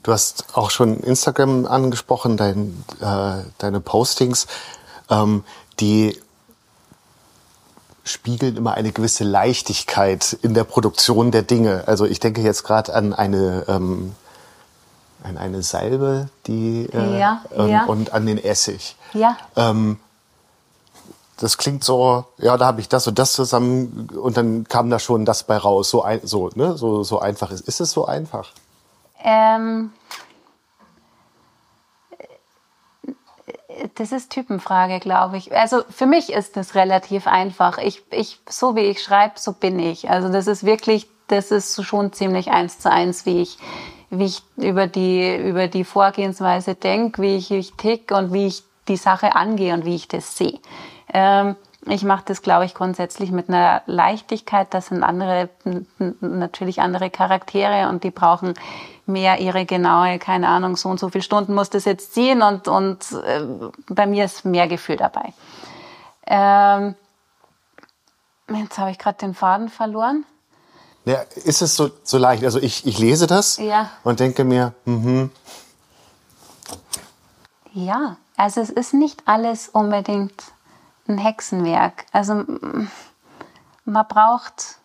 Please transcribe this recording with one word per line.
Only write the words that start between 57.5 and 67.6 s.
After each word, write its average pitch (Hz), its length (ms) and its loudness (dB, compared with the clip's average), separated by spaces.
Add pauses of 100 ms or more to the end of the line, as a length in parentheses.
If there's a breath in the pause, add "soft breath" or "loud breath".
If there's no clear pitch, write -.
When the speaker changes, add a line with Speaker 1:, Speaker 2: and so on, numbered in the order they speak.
Speaker 2:
und 180 140 -4
die 185 80 -4
brauchen 175 420 2 (520 loud breath)
mehr 190 360 2
ihre 185 240 0
genaue, 180 520 2
keine 180 300 -2
Ahnung, 180 300 0
so - 100 -6
und 185 100 -4
so 185 120 -4
viele 190 140 -4
Stunden 202 300 0
muss 202 160 0
das 196 140 -2
jetzt 196 300 -2
ziehen 247 280 2
und, 196 280 2
und, 190 420 -2
äh, - 300 -4 (460)
bei 202 180 2
mir 202 180 0
ist - 220 -6
mehr 175 240 2
Gefühl 165 260 -4
dabei. - 380 -4 (920 loud breath)
Ähm, 202 680 4 (1500)